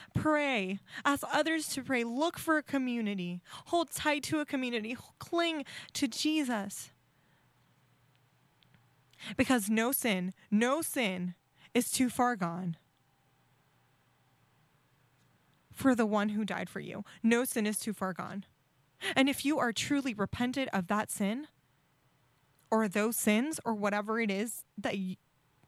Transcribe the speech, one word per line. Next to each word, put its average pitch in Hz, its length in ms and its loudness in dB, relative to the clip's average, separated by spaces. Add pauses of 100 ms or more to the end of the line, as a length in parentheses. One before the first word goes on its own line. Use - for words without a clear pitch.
(120)
Pray. 269 680 0 (240)
Ask 285 180 2 (100)
others 311 360 2
to 269 140 -6
pray. 240 200 0
Look 262 340 0
for 320 200 0
a 294 80 0
community. 208 760 -2 (260)
Hold 339 260 0
tight 294 320 0
to 311 160 0
a 294 40 0
community. 240 520 -4 (240)
Cling 330 440 0 (280)
to 277 160 0
Jesus. 226 840 -2 (2500)
Because 240 340 4
no 226 220 2
sin, 185 420 0 (160)
no 247 320 4
sin 185 520 -2 (400)
is 240 180 2
too 254 180 2
far 247 240 2
gone 175 420 -4 (3000)
for 262 220 4
the 226 100 4
one 208 260 2
who 208 140 -2
died 185 240 -4
for - 120 -10
you. 196 240 -10 (180)
No 233 220 6
sin 233 200 0
is 208 140 0
too 214 140 -4
far 190 200 -4
gone. 196 320 -8 (680)
And 269 140 6
if - 160 -2
you 294 160 2
are 240 120 2
truly 277 400 -2
repentant 247 600 -2
of 185 160 -2
that 214 200 0
sin, 226 380 -2 (1200)
or 220 200 4
those 214 280 2
sins, 240 480 2
or 233 100 0
whatever 208 460 0
it 226 80 0
is 202 360 -2 (120)
that 214 180 -4
y-, 185 240 -4 (500)